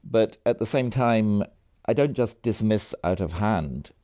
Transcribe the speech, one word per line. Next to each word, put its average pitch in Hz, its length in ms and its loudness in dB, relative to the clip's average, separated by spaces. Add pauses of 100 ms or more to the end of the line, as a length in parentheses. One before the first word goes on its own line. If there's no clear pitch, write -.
But - 420 0
at 117 120 2
the 117 80 -2
same 127 240 -2
time, 110 540 2 (420)
I 120 80 0
don't 143 200 2
just - 280 -2
dismiss 110 520 0 (100)
out 92 180 0
of 82 120 -4
hand 82 580 -4 (120)